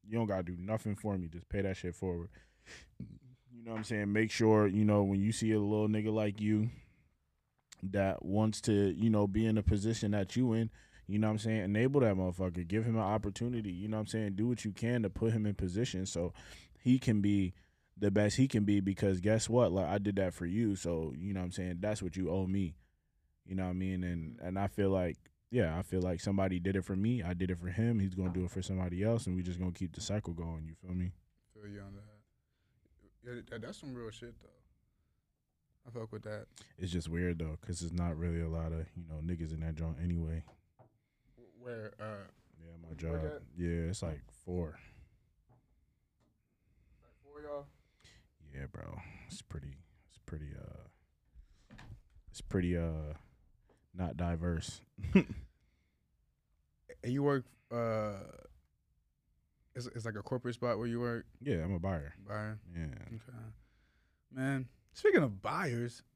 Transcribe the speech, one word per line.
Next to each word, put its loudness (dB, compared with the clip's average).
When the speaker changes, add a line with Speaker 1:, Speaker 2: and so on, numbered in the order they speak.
Speaker 1:
You -4
don't 2
gotta 0
do -6
nothing -2
for -2
me. -4
Just -12
pay 0
that 0
shit -6
forward." -4
You -18
know -6
what -4
I'm -4
saying? 0
Make 4
sure, 8
you 4
know, 8
when 4
you 4
see 2
a 6
little 4
nigga 2
like 0
you 4
that 0
wants 2
to, 4
you 4
know, 6
be 2
in 4
a 2
position 2
that 0
you 4
in, 2
you 0
know 4
what 2
I'm 0
saying? 0
Enable 4
that 6
motherfucker. -2
Give 0
him 2
an 2
opportunity. -2
You -6
know -2
what -2
I'm -4
saying? -2
Do 2
what -2
you 0
can 0
to 0
put 0
him 2
in 0
position -2
so -2
he 6
can 4
be 4
the 2
best 4
he 6
can 2
be, 6
because 2
guess 2
what? 6
Like, 2
I 0
did 0
that 2
for -6
you. 2
So, -2
you -6
know -2
what -4
I'm -6
saying? -4
That's -2
what -6
you -2
owe 0
me. 0
You -8
know -2
what -2
I -2
mean? -2
And, -4
and -4
I 0
feel 2
like, 2
yeah, 2
I -2
feel 0
like 0
somebody 2
did 0
it 0
for -2
me. 2
I -2
did -2
it -2
for -6
him. 2
He's 2
gonna 0
do 0
it -2
for -6
somebody -2
else, 2
and 0
we 0
just -2
gonna 0
keep -6
the -10
cycle -4
going. -6
You -12
feel -8
me? -2
Speaker 2:
Feel -16
you -12
on -16
that. -18
Yeah, -10
that, -8
that's -12
some -12
real -10
shit, -16
though. -20
I -18
fuck -10
with -10
that. -10
Speaker 1:
It's -4
just -2
weird, 0
though, -4
'cause -8
there's -4
not 0
really 0
a -2
lot -2
of, -4
you -10
know, -8
niggas -2
in -4
that -2
joint -4
anyway. 0
Speaker 2:
Where, -10
uh, -10
Speaker 1:
Yeah, -18
my -18
Speaker 2:
where -10
Speaker 1:
job. -2
Speaker 2:
that? -6
Speaker 1:
Yeah, 0
it's, -6
like, -6
four. -4
Speaker 2:
Like, -20
four -16
y'all? -8
Speaker 1:
Yeah, -10
bro. -12
It's -14
pretty, -10
it's -20
pretty, -8
uh, -20
it's -16
pretty, 0
uh, -2
not -4
diverse. -2
<laughs> 8
Speaker 2:
And -2
you 0
work, 2
uh, 0
it's, -10
it's -10
like -6
a -6
corporate -4
spot 0
where -2
you -2
work? -4
Speaker 1:
Yeah, 0
I'm 0
a 0
buyer. -2
Speaker 2:
Buyer? -6
Speaker 1:
Yeah. -6
Speaker 2:
Okay. -14
Man, -2
speaking 6
of -4
buyers -2